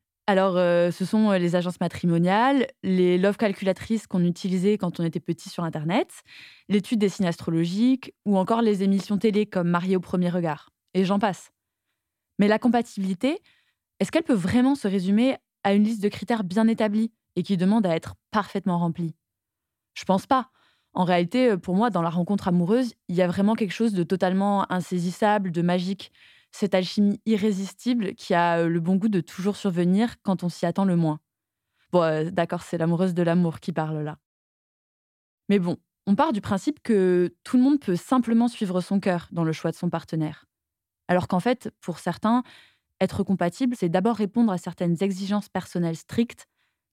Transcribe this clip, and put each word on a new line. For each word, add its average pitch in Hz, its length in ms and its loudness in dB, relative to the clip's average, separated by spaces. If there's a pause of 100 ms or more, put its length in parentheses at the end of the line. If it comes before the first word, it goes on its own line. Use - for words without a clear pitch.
(280)
Alors, 190 280 4
euh, 175 360 4
ce 185 120 -6
sont, 214 280 2
euh, 190 60 4
les 175 200 2
agences 175 240 -4
matrimoniales, 185 840 2 (160)
les 180 340 2
love 196 180 2
calculatrices 202 720 -2
qu'on 180 160 0
utilisait 185 540 0
quand 175 220 -6
on 170 40 -2
était 165 160 -4
petit - 300 -8
sur 175 160 -8
Internet, 160 560 -4 (480)
l'étude 208 300 0
des 202 100 2
signes 180 180 -2
astrologiques, 180 840 -2 (120)
ou 202 120 2
encore 226 240 2
les 208 200 2
émissions 196 360 0
télé 214 280 2
comme 180 220 -2
Marié 180 300 0
au - 20 -4
premier 175 300 -2
regard. 170 400 -4 (240)
Et 190 100 2
j'en 196 160 0
passe. 202 320 -4 (880)
Mais 202 80 4
la 214 120 4
compatibilité, 233 840 -2 (580)
est-ce - 120 -2
qu'elle 320 120 2
peut 285 100 0
vraiment 240 420 2
se 214 120 -4
résumer 202 480 2 (280)
à 202 100 2
une 208 100 4
liste 214 180 -2
de 202 80 0
critères 220 340 -4
bien 202 240 2
établis 220 440 0 (240)
et 180 80 -2
qui 190 140 -2
demande 196 280 2
à 165 100 0
être - 200 -8 (140)
parfaitement 196 480 -2
remplie ? 170 380 -4 (800)
Je - 100 -14
pense 185 220 0
pas. 262 220 0 (440)
En 185 100 0
réalité, 180 460 2
euh, 196 80 2
pour 180 180 -4
moi, 233 140 2
dans 175 140 0
la 165 80 -2
rencontre 180 360 -2
amoureuse, 190 460 2 (160)
il 175 60 -4
y 185 80 4
a 175 40 2
vraiment 196 280 0
quelque 202 180 -4
chose 226 200 0
de 180 100 0
totalement 190 680 0
insaisissable, 185 800 -2
de 170 120 -2
magique. 180 480 -2 (420)
Cette 196 220 -2
alchimie 202 500 0
irrésistible 214 880 -2
qui - 200 -4
a, 170 240 2
euh, 170 100 2
le 170 140 0
bon 185 160 2
goût 202 100 0
de 190 140 0
toujours 196 340 -4
survenir 185 680 0
quand 185 220 -2
on 175 60 -4
s'y - 160 -6
attend 170 180 0
le 180 140 2
moins. 156 240 0 (720)
Bon, 175 80 6
euh, 160 280 0
d'accord, 175 340 -2
c'est - 140 -6
l'amoureuse 170 360 0
de 175 100 0
l'amour 170 380 0
qui - 100 -8
parle 156 320 -4
là. 151 140 -10 (1300)
Mais 196 120 4
bon, 175 180 -2 (300)
on 202 80 2
part 320 180 2
du 196 80 -4
principe 208 400 -4
que 180 520 2 (120)
tout - 100 -2
le 247 80 4
monde 285 160 4
peut 180 160 -2
simplement 233 540 0
suivre 185 320 -4
son 196 180 -2
cœur 180 320 -2
dans 170 140 -2
le 160 80 0
choix 165 180 -4
de - 60 -10
son 175 120 -4
partenaire. 160 540 -6 (640)
Alors 180 220 0
qu'en 180 100 0
fait, 240 400 -2
pour - 200 -10
certains, 220 440 0 (560)
être 190 240 -2
compatible, 196 540 -2
c'est 180 100 0
d'abord 190 300 0
répondre 214 340 0
à 180 60 0
certaines 175 440 -4
exigences 196 460 -2
personnelles 175 480 -4
strictes - 520 -6 (460)